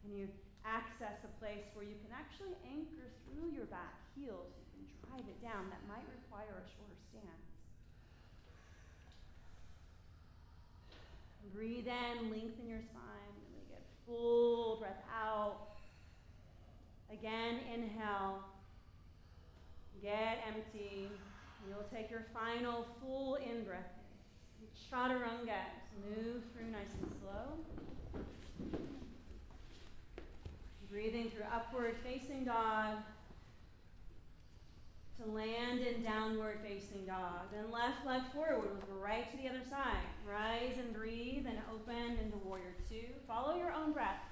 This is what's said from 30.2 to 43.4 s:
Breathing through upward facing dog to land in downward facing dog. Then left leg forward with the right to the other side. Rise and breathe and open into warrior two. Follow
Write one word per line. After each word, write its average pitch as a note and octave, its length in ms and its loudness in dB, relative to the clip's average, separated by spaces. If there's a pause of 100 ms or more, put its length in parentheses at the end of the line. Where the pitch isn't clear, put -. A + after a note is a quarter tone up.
Breathing A3 400 2
through G#3+ 140 -2 (100)
upward A#3 500 4
facing C4 400 0
dog A3 520 6 (2250)
to A3 80 2
land A#3 500 4
in A#3+ 220 6
downward A3 640 4
facing G3 400 -2
dog. F#3 460 0
Then G#3+ 180 0
left A#3+ 340 4
leg B3+ 180 6 (120)
forward C4 400 6
with G3 140 -2
the G3 60 -2
right G#3+ 360 2
to C#4+ 60 -6
the C4 120 0
other B3+ 220 0
side. C4 320 4 (260)
Rise A#3 500 4
and A#3+ 140 2
breathe A#3 540 0
and A3 120 0 (140)
open A#3 460 2
into G#3+ 200 4
warrior F#3 360 -2 (140)
two. A3 180 -2 (220)
Follow C4 280 4